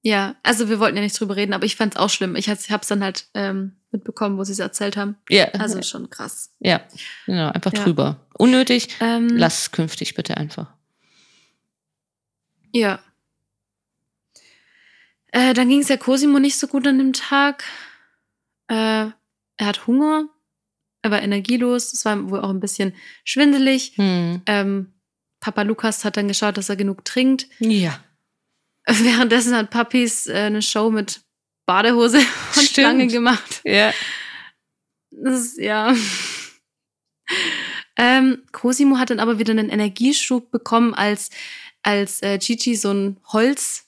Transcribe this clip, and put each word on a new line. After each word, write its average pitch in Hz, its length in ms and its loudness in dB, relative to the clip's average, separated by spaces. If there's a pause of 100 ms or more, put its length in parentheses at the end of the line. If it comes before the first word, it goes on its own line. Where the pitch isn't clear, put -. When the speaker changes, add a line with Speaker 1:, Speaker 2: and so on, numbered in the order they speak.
Speaker 1:
Ja, 196 420 0
also 220 260 2
wir 220 100 0
wollten 208 180 2
ja 202 60 -2
nicht 202 160 -4
drüber 202 160 -4
reden, 202 180 -2
aber 190 120 -2
ich 208 100 -2
fand's 208 220 -2
auch 196 140 2
schlimm. 185 240 -4
Ich 202 140 -4
hab's, - 200 -6
hab's 208 180 -4
dann 202 160 -2
halt, 190 300 -8
ähm, 196 440 -6 (140)
mitbekommen, 208 460 -4
wo 196 60 -4
sie's 196 160 -6
erzählt 202 380 -6
haben. 202 180 -6 (140)
Speaker 2:
Ja. 190 240 6
Speaker 1:
Also 190 280 -4
schon - 280 -10
krass. - 500 -14
Speaker 2:
Ja, 170 220 0 (440)
genau, 170 260 -2
einfach 185 220 -4
Speaker 1:
Ja. 208 100 -4
Speaker 2:
drüber. 147 440 0 (100)
Unnötig, 254 520 2 (100)
Speaker 1:
Ähm, 233 300 0
Speaker 2:
lass 170 420 0
künftig - 420 -6
bitte - 240 -6
einfach. 151 360 -8 (2000)
Speaker 1:
Ja. 208 280 0 (2250)
Äh, 254 220 4
dann 247 160 4
ging's 277 200 4
ja 262 80 4
Cosimo 277 420 4
nicht 277 200 2
so 277 80 -2
gut 277 200 -2
an 269 120 4
dem 262 140 2
Tag. 285 500 0 (1040)
Äh, 220 400 0 (500)
er 208 80 -2
hat 202 220 -2
Hunger, 302 400 2 (760)
er 202 100 0
war 208 100 2
energielos, 233 720 0
es - 120 -6
war 214 100 0
ihm 196 140 -6
wohl 196 120 -4
auch 196 80 -4
ein 190 100 -2
bisschen 190 340 -2 (300)
schwindelig. 269 720 2
Speaker 2:
Hm. 180 500 0
Speaker 1:
Ähm, 196 480 -2 (460)
Papa 214 240 -4
Lukas 220 400 -2
hat 214 140 -2
dann 208 100 -2
geschaut, 202 300 -2
dass 196 120 -6
er 202 60 -2
genug 196 300 -4
trinkt. 262 420 0 (120)
Speaker 2:
Ja. 202 380 0 (920)
Speaker 1:
Währenddessen 233 680 4
hat 214 160 0
Papis, 240 560 0
äh, - 60 -8
eine 208 280 0
Show 214 300 0
mit 214 300 -4 (440)
Badehose 233 520 4
<laughs> - 380 2
und 285 80 4
Speaker 2:
Stimmt. 285 60 2
Speaker 1:
Schlange 262 380 4
gemacht. 240 560 0
Speaker 2:
Ja. 214 300 4 (1160)
Speaker 1:
Das 254 280 -2
ist, 240 180 -6
ja. 214 380 2 (2000)
Ähm, 254 560 4
Cosimo 262 460 2
hat 254 120 0
dann 233 100 0
aber 226 200 0
wieder 220 120 0
einen 220 180 0
Energieschub 233 840 0
bekommen, 226 420 2
als, 208 360 -2 (520)
als, 202 400 -2
äh, 196 160 -2
Gigi 226 380 -2
so 208 160 -2
ein 196 260 -2 (100)
Holz 247 600 -2